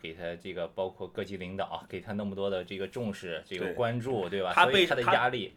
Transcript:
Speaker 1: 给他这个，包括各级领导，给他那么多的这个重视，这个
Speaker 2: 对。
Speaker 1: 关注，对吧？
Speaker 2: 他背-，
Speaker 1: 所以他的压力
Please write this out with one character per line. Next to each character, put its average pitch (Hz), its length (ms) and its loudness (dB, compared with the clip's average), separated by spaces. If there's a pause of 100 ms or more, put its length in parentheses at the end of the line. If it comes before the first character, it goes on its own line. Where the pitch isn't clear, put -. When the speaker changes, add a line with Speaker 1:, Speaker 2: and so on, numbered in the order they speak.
Speaker 1:
给 80 140 -8
他 87 220 -6
这 87 180 -8
个， 85 140 -2
包 95 200 -2
括 92 180 -10
各 101 160 -4
级 98 140 -6
领 90 200 -6
导， 90 300 -4
给 92 140 -6
他 104 140 -8
那 104 100 -2
么 98 100 -4
多 98 140 0
的 92 160 0
这 95 140 -8
个 95 100 -2
重 113 240 -2
视， 85 340 -6
这 92 120 -4
个 - 80 -2
Speaker 2:
对。 87 80 -2
Speaker 1:
关 117 260 2
注， 113 280 0
对 95 140 0
吧？ 90 120 2
Speaker 2:
他 175 120 8
背-， 170 60 4
Speaker 1:
所 196 80 8
以 170 60 6
他 143 80 2
的 127 80 2 (100)
压 127 160 6
力 123 280 -2